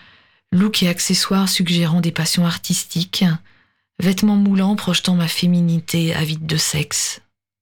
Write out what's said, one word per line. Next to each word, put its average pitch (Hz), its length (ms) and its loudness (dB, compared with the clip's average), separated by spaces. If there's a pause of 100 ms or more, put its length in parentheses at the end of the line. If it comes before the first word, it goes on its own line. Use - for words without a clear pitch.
(520)
look 202 320 2
et 180 60 4
accessoires 190 600 0
suggérant 170 520 0
des 165 100 0
passions 165 340 0
artistiques, - 800 -2 (720)
vêtements 196 380 2
moulants 196 400 2
projetant 185 400 0
ma 170 140 0
féminité 170 840 0
avide 156 320 -4
de 156 120 -2
sexe. - 640 -4 (400)